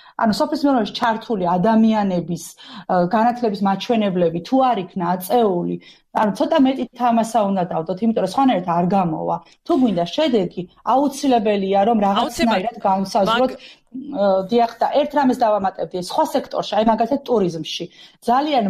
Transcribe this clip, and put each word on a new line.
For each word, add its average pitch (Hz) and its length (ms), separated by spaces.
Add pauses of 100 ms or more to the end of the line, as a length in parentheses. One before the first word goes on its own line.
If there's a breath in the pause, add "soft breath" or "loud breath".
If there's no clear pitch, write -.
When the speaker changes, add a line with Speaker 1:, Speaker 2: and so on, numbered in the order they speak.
(120)
Speaker 1:
ანუ 220 220
სოფლის 302 300
მეურნეობაში 254 320
ჩართული 220 480
ადამიანების, 190 1000 (400 loud breath)
ე, - 120 (120)
განათლების 226 520
მაჩვენებლები 196 800
თუ 190 220
არ 247 180
იქნა 175 300
აწეული, 180 680 (360 loud breath)
ანუ 214 200
ცოტა 294 280
მეტი 262 320
თამასა 233 500
უნდა 196 240
დავდოთ, 175 340
იმიტომ 226 240
რომ 185 100
სხვანაირად 233 360
არ 175 180
გამოვა. 170 480 (280 soft breath)
თუ 330 100
გვინდა 208 320
შედეგი, 226 560 (200 soft breath)
აუცილებელია, 220 1000
რომ 226 160
Speaker 2:
აუცილებელი. 202 100
Speaker 1:
რაღაცნაირად 220 680
განსაზღვროთ. 208 720
Speaker 2:
მაგ- - 300 (100)
Speaker 1:
ე, 202 340 (180)
დიახ, 233 300
და - 160
ერთ 294 240
რამეს 262 240
დავამატებდი, 196 600
სხვა 180 260
სექტორში, - 480
აი 214 120
მაგალითად 226 360
ტურიზმში. 170 640 (340 loud breath)
ძალიან 269 500